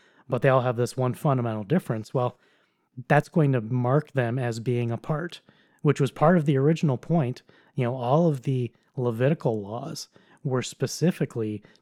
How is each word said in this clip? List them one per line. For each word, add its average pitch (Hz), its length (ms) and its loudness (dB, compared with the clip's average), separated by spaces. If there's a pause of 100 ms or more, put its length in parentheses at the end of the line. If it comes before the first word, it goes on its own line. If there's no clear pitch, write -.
(280)
but 127 160 -2
they 139 60 4
all 131 120 4
have 123 140 0
this 120 200 -2
one 127 200 -2
fundamental 117 480 -2
difference, 110 500 -4
well, 123 240 -2 (680)
that's 147 220 2
going 147 240 2
to 123 80 0
mark 127 500 0
them 120 260 -2
as 120 220 -4
being 120 320 -2
apart, 151 500 -6 (400)
which 147 200 2
was 131 100 0
part 175 260 4
of 151 80 2
the 143 120 4
original 143 400 2
point. 135 440 -2 (340)
You 127 100 -2
know, 120 100 -2
all 131 320 2
of 139 160 -2
the 127 280 -2 (240)
Levitical 123 640 0
laws 127 480 -12 (340)
were 127 180 -2
specifically 120 1040 -4 (180)